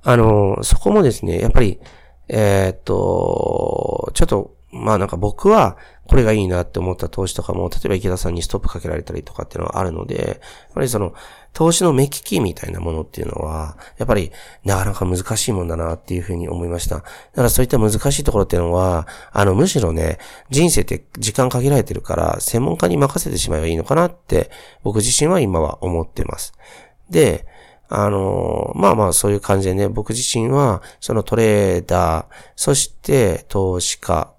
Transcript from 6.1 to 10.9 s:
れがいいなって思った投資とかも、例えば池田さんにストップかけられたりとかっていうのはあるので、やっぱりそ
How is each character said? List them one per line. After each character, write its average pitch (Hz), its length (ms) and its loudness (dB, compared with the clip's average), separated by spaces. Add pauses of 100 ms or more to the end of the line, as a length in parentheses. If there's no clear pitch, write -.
れ 123 80 6
が 110 80 4
い 107 60 2
い 95 100 0
な 90 140 0
っ - 20 -2
て - 140 -6
思 90 120 -2
っ 90 60 -6
た 85 100 -4
投 95 200 -4
資 - 80 -8
と - 80 -4
か 90 100 -6
も、 90 160 -2
例 - 160 -2
え - 20 0
ば 98 80 2
池 92 140 -2
田 92 80 -2
さ 90 100 -2
ん 87 60 -2
に 87 80 -4
ス - 80 -8
ト 104 80 -4
ッ - 40 -2
プ - 60 0
か 87 140 -4
け 82 80 -8
ら 80 80 -4
れ 85 60 -8
た - 100 -12
り - 100 -8
と - 100 -18
か - 100 -10
っ - 40 -10
て - 80 -18
い 85 40 -6
う - 20 -6
の 82 60 -6
は - 120 -4
あ 95 60 -2
る 85 80 -4
の 85 120 -8
で、 - 120 -8
や - 160 -4
っ - 40 -10 (360)
ぱ - 80 -4
り 131 80 -2
そ 117 100 -2